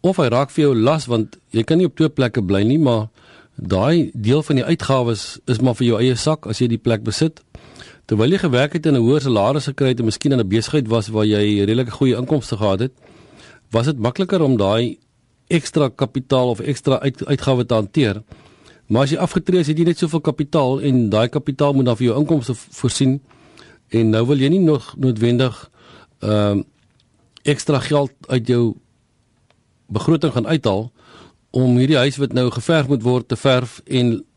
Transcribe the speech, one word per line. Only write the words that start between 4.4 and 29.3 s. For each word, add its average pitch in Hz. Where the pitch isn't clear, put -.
van 147
die 123
uitgawes 127
is 117
maar 123
vir 123
jou 113
eie 127
sak 156
as 107
jy 127
die 117
plek 113
besit. 131
Terwyl 110
jy 190
gewerk 143
het 165
en 147
'n 123
hoër 135
salaris 131
gekry 135
het 123
en 120
miskien 123
in 123
'n 101
besigheid 113
was 110
waar 107
jy 104
redelike 117
goeie 123
inkomste 127
gehad 98
het, 131
was 117
dit 147
makliker 175
om 135
daai 107
ekstra 156
kapitaal 127
of 113
ekstra 135
uit-, 135
uitgawe 131
te 120
hanteer. 107
Maar 117
as 135
jy 165
afgetree 180
is, 143
het 156
jy 170
net 170
soveel 165
kapitaal 143
en 127
daai 110
kapitaal 143
moet 135
dan 120
vir 123
jou 117
inkomste 143
v-, -
voorsien. 131
En 113
nou 110
wil 143
jy 135
nie 185
nog 156
noodwendig, 120
ehm, 104
ekstra 143
geld 139
uit 127
jou 120